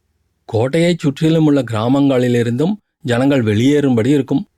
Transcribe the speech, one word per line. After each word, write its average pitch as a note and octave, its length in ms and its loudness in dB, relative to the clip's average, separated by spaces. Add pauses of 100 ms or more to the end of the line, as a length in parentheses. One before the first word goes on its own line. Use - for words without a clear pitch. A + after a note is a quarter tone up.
(520)
கோட்டையைச் E3 460 0
சுற்றிலும் D#3+ 460 0
உள்ள C#3+ 180 2
கிராமங்களிலிருந்தும் B2 1080 0 (280)
ஜனங்கள் B2+ 420 0
வெளியேறும்படி B2 640 2
இருக்கும். C#3 420 -2 (100)